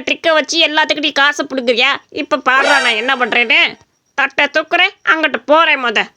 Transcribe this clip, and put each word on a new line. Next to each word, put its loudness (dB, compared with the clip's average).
ட்ரிக்கை -2
வச்சு -2
எல்லாத்துக்கிட்டையும் -2
காசை 0
பிடுங்குறியா? 0
இப்ப -4
பாருடா 2
நான் 0
என்ன -2
பண்றேன்னு. 0
தட்டை 0
தூக்குறேன், 0
அங்கிட்டு -2
போறேன் 4
மொத. -2